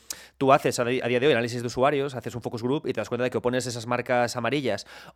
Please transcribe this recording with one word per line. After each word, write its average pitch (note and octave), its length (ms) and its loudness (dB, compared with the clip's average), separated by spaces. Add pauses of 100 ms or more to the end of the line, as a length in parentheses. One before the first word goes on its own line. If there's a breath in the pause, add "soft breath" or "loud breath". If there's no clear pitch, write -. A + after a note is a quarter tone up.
(400 loud breath)
tú C3+ 160 8
haces C#3+ 240 2
a B2 80 2
di-, B2 160 0
a - 60 -2
día B2 120 2
de C3 60 4
hoy D3+ 80 6
análisis A#2+ 260 0
de A#2+ 60 -4
usuarios, C#3 480 0
haces A#2 200 -8
un A#2+ 60 -8
focus A#2+ 220 -8
group C3+ 240 0
y A#2+ 80 -2
te A2+ 80 -6
das - 80 -6
cuenta B2 140 -2
de B2 60 0
que A#2+ 60 -2
o G#2+ 60 -2
pones B2 240 0
esas A#2 200 -8
marcas A#2+ 520 0
amarillas A#2 480 -2 (280 loud breath)